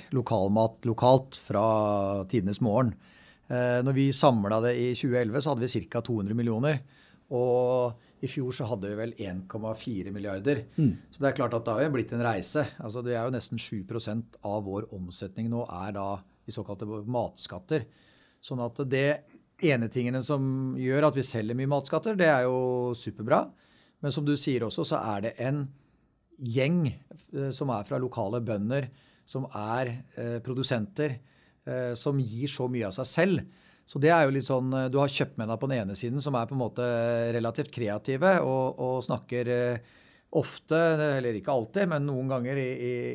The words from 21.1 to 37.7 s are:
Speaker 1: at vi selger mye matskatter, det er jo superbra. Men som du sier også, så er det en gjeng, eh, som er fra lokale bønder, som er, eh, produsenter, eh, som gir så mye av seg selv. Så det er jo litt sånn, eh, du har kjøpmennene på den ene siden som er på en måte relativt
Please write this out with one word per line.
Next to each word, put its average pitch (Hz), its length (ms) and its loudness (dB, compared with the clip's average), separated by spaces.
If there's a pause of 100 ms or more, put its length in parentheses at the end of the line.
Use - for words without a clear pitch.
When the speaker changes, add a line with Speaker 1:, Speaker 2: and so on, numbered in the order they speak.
Speaker 1:
at 139 80 0
vi 127 80 0
selger 117 320 -2
mye 135 160 0
matskatter, 160 440 0
det 170 120 6
er 127 160 4
jo 127 520 0
superbra. 117 440 2 (600)
Men 139 100 0
som 147 120 -2
du 147 120 4
sier 127 280 2
også, 151 200 -2
så 151 160 0 (140)
er 101 100 -2
det 113 160 -4
en 139 220 0 (720)
gjeng, 135 480 2 (480)
eh, 139 180 -4
som 135 240 -4
er 104 140 -4
fra 135 100 -2
lokale 120 460 -2
bønder, 113 460 -2 (360)
som 131 240 -6
er, 117 540 -4 (100)
eh, 120 320 -6
produsenter, 127 720 -2 (480)
eh, 127 280 -4
som 139 260 0
gir 117 260 -2
så 131 240 -2
mye 117 160 -2
av 95 60 -6
seg 127 140 -4
selv. 170 400 2 (400)
Så - 160 -6
det 156 80 8
er 165 160 8
jo 135 80 2
litt 139 100 0
sånn, 131 300 0
eh, 131 160 0
du 135 80 4
har 143 80 6
kjøpmennene 120 520 -2
på 135 120 -2
den 131 80 0
ene 101 160 -2
siden 123 260 -4
som 139 140 -2
er 117 120 0
på 127 60 -10
en 135 80 -2
måte 123 260 -2 (460)
relativt 117 380 -2